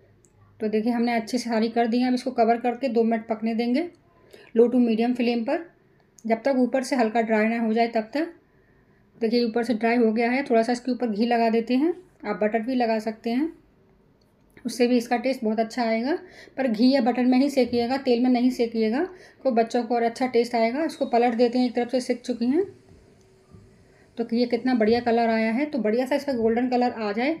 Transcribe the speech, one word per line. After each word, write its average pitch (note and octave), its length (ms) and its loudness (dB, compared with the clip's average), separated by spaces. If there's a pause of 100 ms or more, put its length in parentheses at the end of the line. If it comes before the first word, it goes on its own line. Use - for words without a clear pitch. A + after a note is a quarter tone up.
(600)
तो G#3+ 80 -4
देखिए, G#3+ 240 0
हमने A#3+ 220 0
अच्छे A3+ 240 -2
से A#3+ 120 -6
सारी A3+ 200 0
कर A#3 160 0
दी A#3+ 140 0
हैं। B3+ 80 2
अब B3+ 60 2
इसको B3 180 -4
cover A#3 260 2
करके A#3+ 320 -4
दो A3+ 140 2
मिनट A3+ 240 0
पकने A3+ 260 -4
देंगे B3 340 0 (680)
लो A#3 140 6
टू B3+ 100 2
medium A#3 360 2
flame A#3+ 300 -2
पर, D#4 200 -2 (600)
जब A3 180 -2
तक C#4 160 0
ऊपर B3+ 240 2
से C4 140 -2
हल्का A3+ 260 2
dry A3 260 0
ना A#3 120 -2
हो A3+ 120 0
जाए A#3 160 2
तब A3 260 -4
तक। E4 180 -4 (840)
देखिए, A#3+ 260 0
ऊपर A#3 200 -2
से A#3+ 100 -2
dry A3+ 220 0
हो A3+ 160 4
गया A#3 180 0
है। C4 120 0
थोड़ा A#3 200 2
सा A#3+ 100 -2
इसके B3 200 -4
ऊपर A#3+ 160 -4
घी G#3+ 180 0
लगा A#3 240 2
देते A3+ 260 0
हैं, D#4+ 180 2 (320)
आप G3+ 160 -6
butter G#3+ 180 0
भी B3 140 -4
लगा A3+ 260 0
सकते A3 300 -6
हैं, C#4+ 220 -2 (1120)
उससे B3 200 0
भी B3 100 2
इसका A#3 220 0
taste C4 260 -2
बहुत A3 160 0
अच्छा A3+ 240 -4
आएगा। A#3 340 -2 (380)
पर C4 120 -2
घी A#3 220 4
या C4+ 120 4
butter B3 220 0
में B3+ 140 4
ही C#4 120 2
सेकिएगा, A#3+ 480 0
तेल B3 240 2
में B3+ 80 2
नहीं B3 220 2
सेकिएगा, A3+ 520 -2 (400)
तो C4+ 80 0
बच्चों A3+ 300 0
को A3+ 120 -4
और A#3 80 0
अच्छा A#3 260 -2
taste A#3 260 0
आएगा। A#3 300 0
इसको C#4+ 220 -4
पलट A#3+ 280 2
देते A#3+ 240 2
हैं, B3 80 2
एक A#3 80 -6
तरफ A#3+ 160 -2
से B3+ 100 -2
सिक B3 200 -4
चुकी A#3+ 260 -4
हैं। D#4 180 2 (1500)
तो A#3 140 -4
ये A#3+ 140 2
कितना A#3+ 280 0
बढ़िया A3 260 4
कलर A#3 300 2
आया A3+ 220 0
है। C4 140 0
तो D4+ 120 -4
बढ़िया A3+ 280 0
सा C4+ 80 0
इसका C#4+ 180 -2
गोल्डन A#3 360 0
कलर B3 240 0
आ G#3 200 -6
जाए C4 280 -2